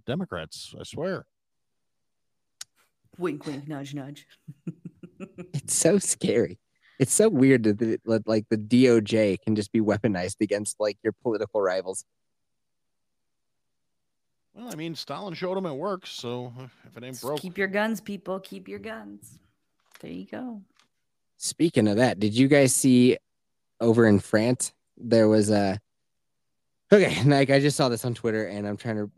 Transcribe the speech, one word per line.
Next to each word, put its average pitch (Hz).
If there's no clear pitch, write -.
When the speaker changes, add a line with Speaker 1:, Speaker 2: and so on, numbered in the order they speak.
Speaker 1:
Democrats, 120
I -
swear." 170
Speaker 2:
Wink, 160
wink, 143
nudge, 139
nudge. 143
<laughs> -
Speaker 3:
It's -
so 185
scary. -
It's 135
so 214
weird 135
that 107
the, 113
that, 113
like, 110
the 110
D 123
O 117
J 107
can 110
just 104
be 113
weaponized 101
against, 104
like, 107
your 110
political 107
rivals. 95
Speaker 1:
Well, 240
I 190
mean, 160
Stalin 170
showed 185
'em 190
it 160
works, 180
so 123
if 117
it 113
ain't 131
Speaker 2:
Just 117
Speaker 1:
broke. 147
Speaker 2:
keep 180
your 196
guns, 208
people. 190
Keep 190
your 202
guns. 208
There -
you 180
go. 226
Speaker 3:
Speaking 139
of 104
that, 110
did 104
you 135
guys 139
see 127
over 117
in 104
France, 113
there 113
was 107
a, 101
okay, 190
<laughs> 117
like, 139
I 139
just 143
saw 135
this 117
on 120
Twitter, 110
and 104
I'm 104
trying 113
to, 104